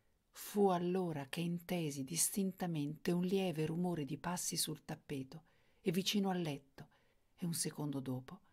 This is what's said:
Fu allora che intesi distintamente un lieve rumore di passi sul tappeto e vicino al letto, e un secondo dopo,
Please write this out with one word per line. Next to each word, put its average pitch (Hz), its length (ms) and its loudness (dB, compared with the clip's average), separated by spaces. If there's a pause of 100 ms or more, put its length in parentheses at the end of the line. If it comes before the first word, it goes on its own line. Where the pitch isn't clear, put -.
(300)
Fu - 380 2
allora 175 600 2
che - 120 -4
intesi 170 640 -2
distintamente 165 1080 0
un 175 140 4
lieve 180 400 2
rumore 165 400 0
di 135 140 -4
passi 175 400 -4
sul 156 260 -4
tappeto 147 600 -8 (360)
e 190 100 2
vicino 190 380 2
al 180 140 2
letto, - 480 -4 (460)
e 180 100 -4
un 165 80 0
secondo 151 460 -2
dopo, 131 400 -6 (120)